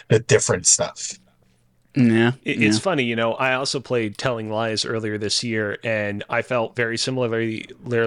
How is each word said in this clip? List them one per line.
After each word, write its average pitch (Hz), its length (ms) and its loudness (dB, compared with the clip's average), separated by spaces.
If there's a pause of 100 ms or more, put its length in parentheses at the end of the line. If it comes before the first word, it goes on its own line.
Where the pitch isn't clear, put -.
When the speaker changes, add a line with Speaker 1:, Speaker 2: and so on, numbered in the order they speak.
Speaker 1:
the 113 120 6
different 104 460 2
stuff. - 520 0 (760)
Speaker 2:
Yeah, 117 360 6 (120)
Speaker 3:
It, 135 180 0
it's 107 140 4
Speaker 2:
yeah. 110 60 -2
Speaker 3:
funny, 165 200 0
you 117 140 0
know, 113 160 0
I 131 220 0
also 139 260 -2
played 113 380 -2
Telling 113 340 -4
Lies 110 320 -2
earlier 110 340 -4
this 104 240 -2
year, 110 400 -2
and 104 480 -2
I 117 120 0
felt 117 340 -2
very 117 200 -2
similarly 113 720 -2 (400)